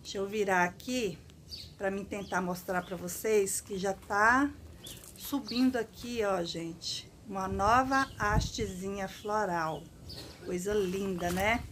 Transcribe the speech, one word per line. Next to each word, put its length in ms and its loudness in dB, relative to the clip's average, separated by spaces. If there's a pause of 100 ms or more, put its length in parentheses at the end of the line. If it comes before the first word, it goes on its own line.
Deixa 160 -10
eu 100 -2
virar 360 4
aqui 540 -2 (600)
pra 140 0
mim 120 -4
tentar 380 -2
mostrar 400 -2
pra 160 -8
vocês 640 2
que 160 -8
já 160 0
tá 560 6 (680)
subindo 640 2
aqui, 480 -4
ó, 180 2
gente, 640 -6 (200)
uma 180 -4
nova 600 4 (100)
hastezinha 880 0
floral. 760 -2 (600)
Coisa 300 -4
linda, 580 0
né? 400 0